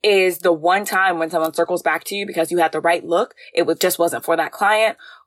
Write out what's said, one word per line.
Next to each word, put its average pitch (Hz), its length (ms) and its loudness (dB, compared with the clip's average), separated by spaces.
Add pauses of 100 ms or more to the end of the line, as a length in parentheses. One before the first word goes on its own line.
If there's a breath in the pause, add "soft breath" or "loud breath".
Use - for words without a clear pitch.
is 190 380 2
the 180 120 2
one 175 320 2
time 190 340 0
when 160 120 -2
someone 160 240 -2
circles 170 280 -2
back 160 220 -2
to - 100 -10
you 202 120 -6
because 170 240 -4
you 175 80 0
had 160 140 2
the 156 100 -4
right 165 200 0
look. 123 320 -2 (200 loud breath)
It 170 80 2
was, 165 160 0
just 180 200 0
wasn't 156 280 -2
for 165 100 0
that 123 160 -2
client, 214 460 0 (280 loud breath)